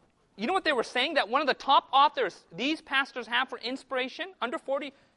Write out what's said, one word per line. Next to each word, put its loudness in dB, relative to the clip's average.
You -6
know 0
what 0
they 0
were 2
saying? -2
That 2
one 2
of -2
the 2
top 4
authors 2
these -4
pastors -4
have 0
for -10
inspiration -6
under -4
forty -6